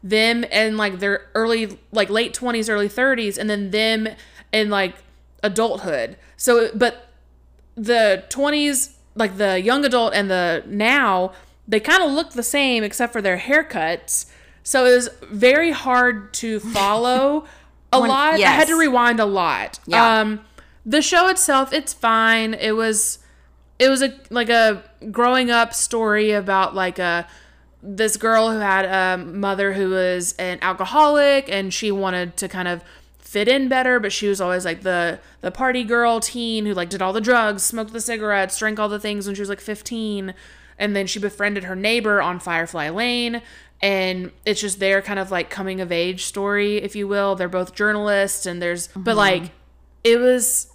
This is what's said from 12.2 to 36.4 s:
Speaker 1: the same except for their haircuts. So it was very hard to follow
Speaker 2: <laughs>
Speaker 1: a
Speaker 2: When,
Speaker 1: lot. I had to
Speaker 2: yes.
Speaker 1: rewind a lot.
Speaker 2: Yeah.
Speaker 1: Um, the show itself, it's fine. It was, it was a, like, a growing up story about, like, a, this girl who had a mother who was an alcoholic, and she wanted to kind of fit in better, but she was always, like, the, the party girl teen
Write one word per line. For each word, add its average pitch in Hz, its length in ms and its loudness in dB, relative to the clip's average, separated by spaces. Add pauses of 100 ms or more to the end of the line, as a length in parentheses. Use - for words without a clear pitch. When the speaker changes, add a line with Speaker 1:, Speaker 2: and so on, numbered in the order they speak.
Speaker 1:
the 240 100 -6
same 262 400 0
except 233 300 -4
for 220 80 -4
their 185 160 0
haircuts. 185 880 -2 (380)
So 254 220 2
it 247 100 8
was 247 140 2 (220)
very 262 400 4
hard 247 640 0
to 220 240 -4
follow 233 840 0 (240)
Speaker 2:
<laughs> - 240 -8
Speaker 1:
a 262 60 6
Speaker 2:
When, 233 100 2
Speaker 1:
lot. 285 260 4
I - 40 2
had 311 280 6
to 320 60 2
Speaker 2:
yes. 330 60 2
Speaker 1:
rewind 240 400 4
a 220 60 2
lot. 165 600 -2
Speaker 2:
Yeah. 226 340 6
Speaker 1:
Um, 214 220 -2 (440)
the 277 160 2
show 359 280 4
itself, 277 440 2
it's - 200 -4
fine. 226 640 2
It 220 160 -2
was, 220 480 -2 (600)
it 254 100 6
was 269 120 2
a, 269 140 -2 (140)
like, 233 200 -2
a 220 340 4 (280)
growing 247 400 2
up 233 220 2
story 214 580 0
about, 190 440 0
like, 185 240 -4
a, 170 280 -2 (560)
this 214 340 -2
girl 226 340 2
who 220 80 -2
had 190 260 2
a 185 380 0
mother 196 500 -2
who 190 160 0
was 180 440 -2
an 180 280 -8
alcoholic, 277 880 2
and 190 240 -4
she 214 180 -2
wanted 180 460 -4
to 190 100 -6
kind 185 200 -6
of 175 160 -6 (360)
fit 208 280 -2
in 269 200 2
better, 254 320 2
but 202 120 -4
she 208 160 -4
was 202 140 0
always, 180 240 -2
like, 170 160 -6
the, 175 380 -2 (220)
the 185 100 -6
party 254 320 -2
girl 233 360 0
teen 226 460 -4